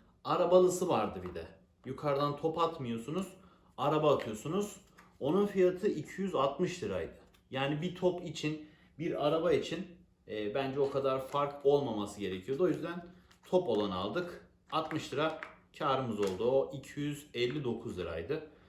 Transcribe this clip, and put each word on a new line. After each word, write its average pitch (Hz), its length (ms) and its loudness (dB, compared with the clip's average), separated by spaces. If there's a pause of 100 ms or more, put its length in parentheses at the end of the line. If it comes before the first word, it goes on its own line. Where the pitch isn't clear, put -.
(240)
arabalısı 180 640 6
vardı 107 400 0
bir 87 60 -10
de. 82 120 -10 (380)
Yukarıdan 139 520 0
top 160 220 -2
atmıyorsunuz, 147 680 -2 (520)
araba 151 360 4
atıyorsunuz. 113 640 -2 (440)
Onun 180 260 2
fiyatı 190 420 2
iki - 340 -4
yüz 180 120 -2
altmış 139 480 0
liraydı. 90 300 -4 (380)
Yani 143 320 -2
bir 180 120 -4
top 175 320 0
için, 151 400 -4 (320)
bir 147 280 0
araba 160 260 4
için, - 340 0 (420)
e, 107 260 -4
bence 135 260 -2
o 135 100 2
kadar 135 380 0
fark 143 380 -2
olmaması 113 540 2
gerekiyordu. 101 440 -2
O 170 40 6
yüzden 170 380 -4 (380)
top 185 240 2
olanı 104 260 0
aldık. 117 540 -4 (240)
Altmış 156 400 -4
lira 156 280 -2 (380)
karımız 117 420 0
oldu. 98 300 2
O 135 240 4
iki 143 260 -10
yüz 147 340 -4
elli 135 300 0
dokuz 113 340 -4
liraydı 85 520 -6 (180)